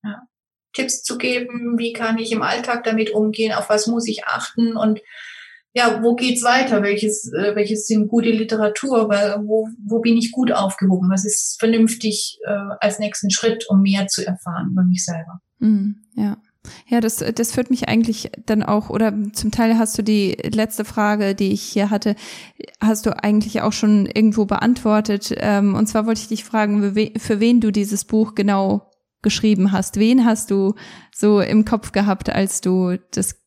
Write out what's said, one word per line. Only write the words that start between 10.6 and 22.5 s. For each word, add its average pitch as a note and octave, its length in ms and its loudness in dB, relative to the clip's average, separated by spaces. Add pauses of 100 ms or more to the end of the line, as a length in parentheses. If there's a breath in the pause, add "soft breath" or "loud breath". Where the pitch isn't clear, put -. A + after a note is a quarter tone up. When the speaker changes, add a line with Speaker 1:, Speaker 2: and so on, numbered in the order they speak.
Speaker 1:
Was F#3+ 140 0
ist - 340 -4
vernünftig, A3+ 880 0
äh, G3+ 320 -4
als G#3 180 0
nächsten G#3 320 -4
Schritt, A3+ 400 -2
um G3 120 6
mehr G3 260 2
zu F#3 180 -4
erfahren F#3 460 -6
über F#3 120 2
mich F3+ 220 2
selber? E3+ 340 -10 (200)
Speaker 2:
Mhm, G#3 380 2 (180)
ja. G#3 220 -2 (500 loud breath)
Ja, A#3+ 120 2
das, A3+ 240 -2 (120)
das A#3 180 -2
führt B3+ 160 -2
mich B3 180 0
eigentlich A3+ 420 0 (160)
dann G#3+ 160 2
auch, G#3 280 0
oder G#3+ 240 0 (180)
zum G#3+ 200 -4
Teil A3+ 260 2
hast A3 200 0
du A3+ 40 -2
die G#3 320 2
letzte A3 500 -2
Frage, G#3 500 0
die G3 200 0
ich G3+ 80 -4
hier G3+ 280 -2
hatte, G#3 260 0 (680 loud breath)